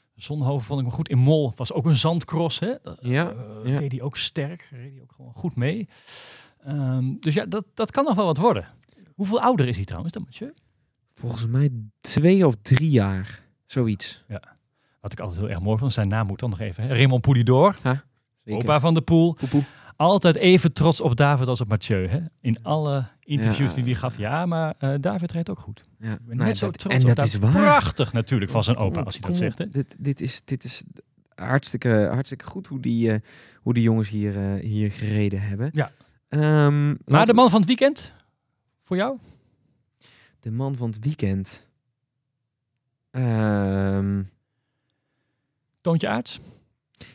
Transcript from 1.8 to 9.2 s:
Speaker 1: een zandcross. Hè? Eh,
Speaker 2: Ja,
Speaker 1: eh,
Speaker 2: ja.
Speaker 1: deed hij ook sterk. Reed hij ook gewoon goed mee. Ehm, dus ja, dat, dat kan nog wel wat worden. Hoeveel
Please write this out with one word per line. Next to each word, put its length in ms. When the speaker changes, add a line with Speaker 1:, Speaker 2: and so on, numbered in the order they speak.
Speaker 1:
een 120
zandcross. 640
Hè? 120
Eh, 300
Speaker 2:
Ja, 300
Speaker 1:
eh, 400
Speaker 2:
ja. 60
Speaker 1:
deed 140
hij 100
ook 160
sterk. 540
Reed 220
hij 80
ook 140
gewoon 180
goed 220
mee. 320
Ehm, 560
dus 140
ja, 120
dat, 280
dat 180
kan 120
nog 120
wel 100
wat 120
worden. 300
Hoeveel 260